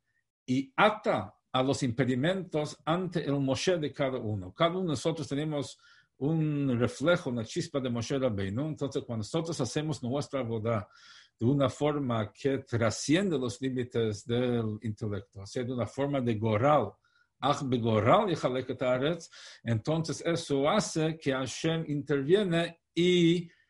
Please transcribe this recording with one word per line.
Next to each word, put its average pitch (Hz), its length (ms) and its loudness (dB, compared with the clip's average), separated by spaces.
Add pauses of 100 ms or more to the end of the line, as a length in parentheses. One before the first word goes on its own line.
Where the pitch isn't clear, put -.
(480)
y 131 280 -2
ata 185 600 2 (160)
a 131 120 2
los 135 200 0
impedimentos 147 920 -2 (100)
ante 170 380 -2
el 143 160 -2
Moshe 135 380 2
de 147 140 -4
cada 131 260 -2
uno. 104 340 -4
Cada 170 200 2
uno 185 100 -2
de 185 60 -2
nosotros 131 400 -2
tenemos 143 500 -4 (400)
un 143 600 0
reflejo, 143 500 2
una 120 160 -4
chispa - 340 -6
de 127 100 -2
Moshe 117 280 -2
Rabbeinu. 113 500 -2
Entonces, 139 360 -4
cuando 113 160 -6
nosotros 160 420 -4
hacemos 151 420 -4
nuestra 131 380 -4
boda 113 460 -2 (520)
de 113 60 0
una 139 240 4
forma 135 640 0
que 135 260 -2
trasciende 139 800 0
los 123 240 -4
límites 120 640 -2
del 117 560 0
intelecto, 101 600 -6
o 98 40 -14
sea, 127 180 -6
de 120 80 -6
una 120 140 -2
forma 139 340 -2
de 120 160 2
goral, 113 560 4 (500)
ach 143 220 0
begoral 120 640 4
yechalek 131 420 -2
et 127 120 -6
haaretz, 135 480 0 (340)
entonces 151 600 -2
eso 151 440 0
hace 160 480 0
que - 140 -2
Hashem 160 560 -2
interviene 165 920 0 (120)
y, 175 560 4 (200)